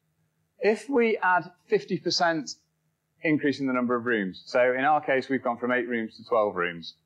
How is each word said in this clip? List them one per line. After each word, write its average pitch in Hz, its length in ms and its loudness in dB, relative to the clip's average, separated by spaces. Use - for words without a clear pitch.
if 214 280 0
we 240 340 2
add 180 280 2
fifty 196 320 -2
percent 165 520 0
increase 143 380 0
in 139 60 -2
the 131 60 -2
number 123 240 0
of 117 80 -4
rooms, 107 400 -2
so 127 300 2
in 131 100 -2
our 151 160 4
case, 135 300 -2
we've 131 120 -2
gone 120 140 -2
from 123 160 -2
eight 123 160 0
rooms 113 300 -4
to 113 100 -18
twelve 104 280 2
rooms, 87 500 -6